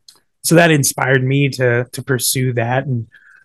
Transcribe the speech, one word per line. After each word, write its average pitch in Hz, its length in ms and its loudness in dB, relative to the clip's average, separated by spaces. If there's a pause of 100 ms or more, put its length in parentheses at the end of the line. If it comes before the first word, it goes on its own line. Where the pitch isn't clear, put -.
(440)
so 165 120 2
that 170 160 6
inspired 135 520 0
me 139 260 0
to, 123 420 -2
to 127 120 -12
pursue 127 500 -2
that. 120 320 -2
And, 120 220 -6 (380)